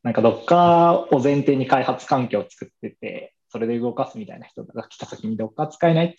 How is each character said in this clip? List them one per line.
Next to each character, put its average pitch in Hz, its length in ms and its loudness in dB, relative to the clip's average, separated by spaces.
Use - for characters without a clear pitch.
な 120 80 -4
ん - 20 -6
か 110 80 0
Docker 170 920 4
を 131 40 2
前 143 180 2
提 139 180 2
に 131 100 -2
開 131 180 0
発 127 220 -4
環 127 220 0
境 104 120 -2
を - 80 -6
作 - 180 -18
っ - 140 -20
て 110 120 -12
て、 - 420 -14
そ 117 80 -12
れ 113 80 -4
で 117 140 -4
動 120 140 -4
か 135 140 -6
す - 120 -16
み 101 80 -14
た 87 80 -18
い - 40 -20
な - 60 -20
人 - 180 -18
が - 240 -16
来 - 100 -20
た - 100 -14
時 - 200 -12
に 220 80 -6
Docker 151 320 -6
使 - 220 0
え 160 60 4
な 165 80 2
い 170 40 0
っ - 40 -6
て - 80 -20